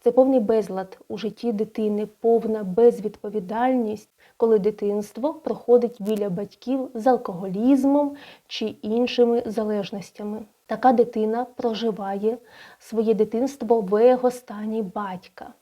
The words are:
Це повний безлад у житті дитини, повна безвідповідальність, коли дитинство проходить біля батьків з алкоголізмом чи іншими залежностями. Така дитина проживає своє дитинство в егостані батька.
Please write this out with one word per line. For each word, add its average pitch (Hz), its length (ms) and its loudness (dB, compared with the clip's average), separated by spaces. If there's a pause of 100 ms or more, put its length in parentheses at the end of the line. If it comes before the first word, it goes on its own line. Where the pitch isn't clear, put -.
Це 240 120 2
повний 262 280 6
безлад 202 580 -2 (100)
у 220 100 -10
житті 220 340 -6
дитини, 214 540 -4
повна 220 580 0
безвідповідальність, 214 1500 0 (260)
коли 226 220 4
дитинство 208 760 -2
проходить 240 640 2
біля 202 300 -2
батьків 240 640 -6
з 226 120 -2
алкоголізмом 254 1080 2 (300)
чи - 200 -8
іншими 233 800 0
залежностями. 208 960 -6 (240)
Така 226 260 2
дитина 226 520 0
проживає 214 960 -4 (400)
своє 220 360 0
дитинство 226 680 0
в 196 160 -2
егостані 226 840 2
батька. 190 800 -10